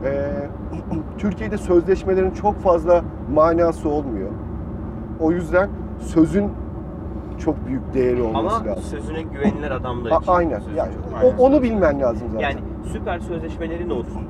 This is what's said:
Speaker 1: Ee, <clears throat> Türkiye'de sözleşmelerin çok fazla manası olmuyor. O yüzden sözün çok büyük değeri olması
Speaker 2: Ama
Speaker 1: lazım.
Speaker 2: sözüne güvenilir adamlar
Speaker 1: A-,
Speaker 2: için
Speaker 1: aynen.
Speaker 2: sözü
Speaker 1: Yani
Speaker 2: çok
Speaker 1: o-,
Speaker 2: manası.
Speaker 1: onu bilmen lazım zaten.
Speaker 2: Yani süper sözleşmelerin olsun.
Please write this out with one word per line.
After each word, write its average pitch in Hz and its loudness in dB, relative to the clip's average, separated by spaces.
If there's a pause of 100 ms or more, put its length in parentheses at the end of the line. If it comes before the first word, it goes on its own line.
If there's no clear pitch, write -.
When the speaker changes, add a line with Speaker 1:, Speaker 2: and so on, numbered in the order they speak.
Speaker 1:
Ee, 139 -2 (480)
<clears throat> - -6
Türkiye'de 208 -2
sözleşmelerin 185 4
çok 196 0
fazla 170 6 (320)
manası 165 4
olmuyor. 135 -2 (920)
O 160 4
yüzden 175 2 (280)
sözün 170 4 (880)
çok - -2
büyük 131 -4
değeri 123 2
olması 117 0
Speaker 2:
Ama 220 -4
Speaker 1:
lazım. 185 -4
Speaker 2:
sözüne 151 -8
güvenilir 147 -2
adamlar 123 -4
Speaker 1:
A-, 160 6
Speaker 2:
için - 2
Speaker 1:
aynen. 170 2
Speaker 2:
sözü - -6
Speaker 1:
Yani 131 0
Speaker 2:
çok - -8
Speaker 1:
o-, 254 4
Speaker 2:
manası. 254 6
Speaker 1:
onu 269 8
bilmen 185 2
lazım 117 0
zaten. 110 -2
Speaker 2:
Yani - -6 (320)
süper 175 -4
sözleşmelerin 165 -6
olsun. 113 -4